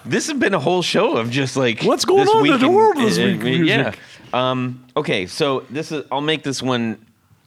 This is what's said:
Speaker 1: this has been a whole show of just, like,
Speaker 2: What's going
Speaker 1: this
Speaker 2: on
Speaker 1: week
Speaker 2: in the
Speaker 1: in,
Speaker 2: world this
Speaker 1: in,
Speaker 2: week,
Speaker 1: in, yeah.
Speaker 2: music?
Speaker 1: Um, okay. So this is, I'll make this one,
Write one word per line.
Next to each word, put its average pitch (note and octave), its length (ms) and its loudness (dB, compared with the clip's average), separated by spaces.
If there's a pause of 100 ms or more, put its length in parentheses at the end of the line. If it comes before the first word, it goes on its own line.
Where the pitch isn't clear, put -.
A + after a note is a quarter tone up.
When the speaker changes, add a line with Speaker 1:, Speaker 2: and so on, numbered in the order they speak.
Speaker 1:
this F3+ 220 -2
has D4 100 -4
been G3 160 0
a F3 40 2
whole E3+ 220 0
show G3 380 0
of A#2 120 -2
just, C3 240 -2
like, B2 280 0
Speaker 2:
What's B3 240 2
going F#4+ 180 4
Speaker 1:
this G#4 100 4
Speaker 2:
on A4+ 80 4
Speaker 1:
week - 120 4
Speaker 2:
in A#3+ 60 2
the C4 60 2
Speaker 1:
in, F4 60 4
Speaker 2:
world G#4+ 240 4
this G#3+ 220 0
Speaker 1:
in, F#3 240 0
Speaker 2:
week, B2+ 180 0
Speaker 1:
in, E3 60 2
yeah. G3+ 160 2
Speaker 2:
music? A2+ 160 -6 (340)
Speaker 1:
Um, B2+ 540 -2 (100)
okay. C#3 300 -2
So C#3 420 -2
this D#3+ 240 -8
is, D3 180 -6
I'll C#3 120 -4
make D3+ 220 -2
this C3 180 -6
one, A#2 420 -2 (420)